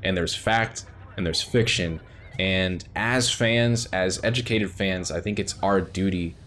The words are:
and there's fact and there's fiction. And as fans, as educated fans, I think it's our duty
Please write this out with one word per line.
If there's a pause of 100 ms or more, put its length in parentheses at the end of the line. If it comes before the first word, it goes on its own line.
and
there's
fact (320)
and
there's
fiction. (380)
And (100)
as
fans,
as
educated
fans,
I
think
it's
our
duty (100)